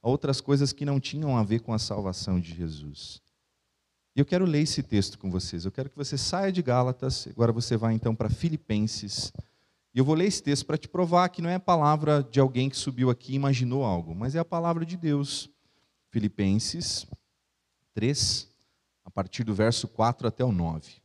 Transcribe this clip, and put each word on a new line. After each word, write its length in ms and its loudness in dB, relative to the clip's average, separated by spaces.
a 80 0
outras 320 0
coisas 320 2
que 120 -8
não 140 0
tinham 380 -2
a 60 4
ver 180 0
com 100 -8
a 80 0
salvação 600 -2
de 160 -6
Jesus? 680 -10
E 40 2
eu 60 4
quero 200 2
ler 160 4
esse 200 -2
texto 380 0
com 100 -6
vocês. 360 -4
Eu 60 -4
quero 180 -8
que 60 -20
você 220 -6
saia 340 -2
de 120 -2
Gálatas, 640 0
agora 240 2
você 260 0
vai 160 2
então 220 0
para 140 -2
Filipenses. 1040 -2
E 60 0
eu 60 6
vou 100 4
ler 100 4
esse 160 0
texto 240 -2
para 120 -4
te 100 -10
provar 420 2
que 120 -8
não 80 -2
é 60 0
a 40 -2
palavra 640 4
de 160 2
alguém 300 4
que 80 -8
subiu 320 0
aqui 240 -2
e 20 -4
imaginou 480 2
algo, 320 -2
mas 200 -4
é 40 0
a 60 -2
palavra 400 -2
de 120 -8
Deus. 520 -2
Filipenses 960 -2
três, 560 -2
a 80 -20
partir 320 -4
do 100 -2
verso 340 2
quatro 400 0
até 160 -2
o 80 2
nove. 540 -4